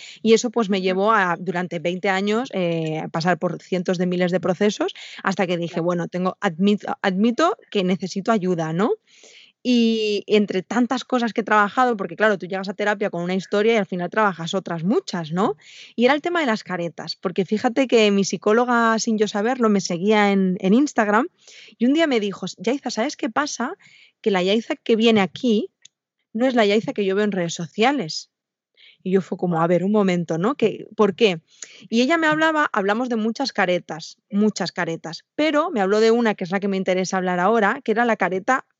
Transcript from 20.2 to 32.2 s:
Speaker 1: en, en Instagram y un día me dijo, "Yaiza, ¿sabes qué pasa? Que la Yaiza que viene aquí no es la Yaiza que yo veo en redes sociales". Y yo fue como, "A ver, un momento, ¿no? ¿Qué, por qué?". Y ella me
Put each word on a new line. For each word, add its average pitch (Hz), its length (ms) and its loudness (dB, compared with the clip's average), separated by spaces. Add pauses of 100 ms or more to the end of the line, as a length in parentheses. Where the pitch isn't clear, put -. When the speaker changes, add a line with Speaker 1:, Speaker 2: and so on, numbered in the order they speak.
Speaker 1:
en, 190 280 2
en 190 160 4
Instagram 240 540 2 (500)
y 233 80 2
un 277 60 4
día 330 120 4
me 254 140 2
dijo, 196 260 -4 (140)
"Yaiza, 233 320 -4
¿sabes 240 260 -4
qué 285 140 -4
pasa? 285 440 -4 (460)
Que 220 80 0
la 185 140 2
Yaiza 220 320 0
que - 200 0
viene 220 260 4
aquí 226 500 0 (600)
no 226 140 -2
es 262 80 0
la 226 120 4
Yaiza 214 280 0
que 208 120 -4
yo 190 100 0
veo 208 100 2
en 208 60 0
redes 175 240 -4
sociales". 208 760 -4 (720)
Y 185 100 -4
yo 190 100 4
fue 185 160 -10
como, 170 240 -2
"A 165 60 2
ver, 175 160 2
un 196 80 0
momento, 175 460 0
¿no? 214 180 0
¿Qué, 196 400 -2
por 202 200 2
qué?". 190 260 2 (480)
Y 226 120 2
ella 311 180 2
me 320 80 2